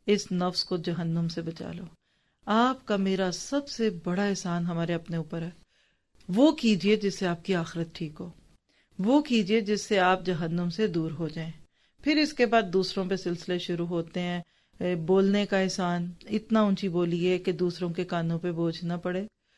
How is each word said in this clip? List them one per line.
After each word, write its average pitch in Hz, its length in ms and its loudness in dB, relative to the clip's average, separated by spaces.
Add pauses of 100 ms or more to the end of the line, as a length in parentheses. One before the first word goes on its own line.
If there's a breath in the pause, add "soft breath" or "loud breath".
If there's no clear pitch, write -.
اس 208 260 2
نفس 180 320 -2
کو 185 120 -4
جہنم 170 520 -2
سے 165 140 -8
بچا 165 300 -8
لو۔ 175 120 -10 (640)
آپ 247 400 0
کا 208 100 0
میرا 190 360 0
سب 285 360 -4
سے 226 220 -2 (140)
بڑا 180 200 0
احسان 175 420 -2
ہمارے 170 280 -2
اپنے 165 220 -6
اوپر 160 260 -6
ہے۔ 165 80 -8 (800)
وہ 262 240 6
کیجئے 214 440 4
جس 202 220 0
سے 190 80 -2
آپ 170 180 -2
کی 196 100 0
آخرت 165 380 -2
ٹھیک 151 280 -8
ہو، 175 100 -12 (680)
وہ 254 240 4
کیجئے 226 380 2
جس 208 220 0
سے 208 160 2
آپ 185 280 4
جہنم 175 440 0
سے 214 160 0
دور 160 240 0
ہو 156 180 -4
جائیں۔ 165 220 -8 (520)
پھر 302 140 2
اس 302 160 2
کے 240 140 2
بعد 226 160 4
دوسروں 185 420 0
پہ 185 120 -2
سلسلے 180 420 -4
شروع 175 280 -4
ہوتے 170 340 -4
ہیں، 175 200 -4 (400)
اے، 180 140 0
بولنے 196 520 4
کا 196 120 2
احسان، 180 520 0 (200)
اتنا 220 300 2
اونچی 202 280 2
بولیے 175 500 0
کہ 185 140 -2
دوسروں 175 380 -2
کے 175 140 -4
کانوں 165 340 -2
پہ 175 140 -4
بوجھ 165 320 -2
نہ 170 80 -2 (100)
پڑے، 185 240 -4 (320)